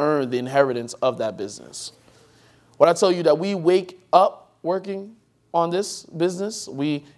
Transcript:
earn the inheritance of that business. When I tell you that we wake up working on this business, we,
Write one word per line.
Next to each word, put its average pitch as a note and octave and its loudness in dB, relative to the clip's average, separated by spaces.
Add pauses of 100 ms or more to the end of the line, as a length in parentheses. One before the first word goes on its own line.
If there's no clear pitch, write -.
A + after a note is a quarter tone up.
earn D3 0
the B2 -2
inheritance B2+ 0
of C3 -2
that G#2+ -4
business. - -12 (840)
When D#3+ 6
I - 6
tell F#3 4
you F3 -2
that D#3 4
we G3 -2
wake F#3 0 (120)
up - 2
working G3 -6 (380)
on E3+ 2
this F#3 -4
business, F#3 -4
we, C#3+ -4 (140)